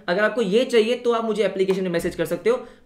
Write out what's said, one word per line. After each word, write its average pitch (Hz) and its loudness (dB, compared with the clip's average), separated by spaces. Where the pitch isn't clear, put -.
अगर 185 0
आपको 214 0
ये 214 2
चाहिए 240 2
तो 240 -2
आप 226 0
मुझे 214 -2
एप्लीकेशन 190 0
में 185 -4
मैसेज 170 -2
कर 170 -2
सकते 170 -2
हो, 247 0